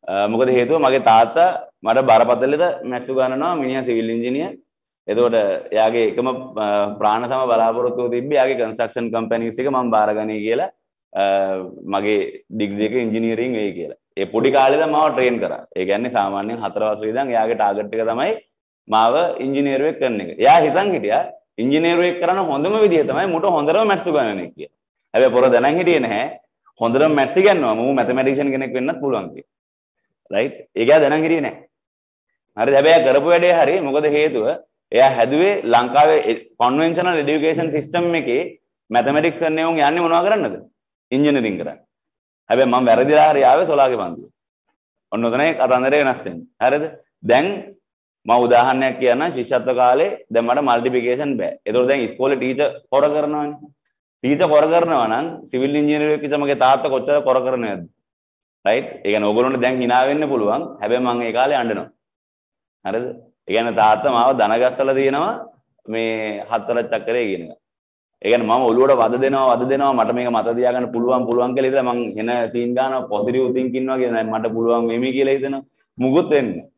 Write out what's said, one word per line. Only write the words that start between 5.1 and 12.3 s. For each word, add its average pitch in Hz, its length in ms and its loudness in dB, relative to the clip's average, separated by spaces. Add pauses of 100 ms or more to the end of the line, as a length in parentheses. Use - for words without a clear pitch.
එයාගේ 113 380 2
එකම, 120 200 -2
අ, 127 380 -6 (280)
ප්‍රාණ 107 300 0
සම 131 240 -4
බලාපොරොත්තුව 120 640 0
තිබ්බේ 135 260 -2
එයාගේ 131 220 0
කන්ස්ට්‍රක්ෂන් 117 500 -6
කම්පැනිස් 113 500 -4
එක 127 80 -4
මම 127 220 -2
බාරගනී 107 520 0
කියලා, 120 280 -4 (440)
අ, 98 100 0 (600)
මගේ 101 320 -2 (280)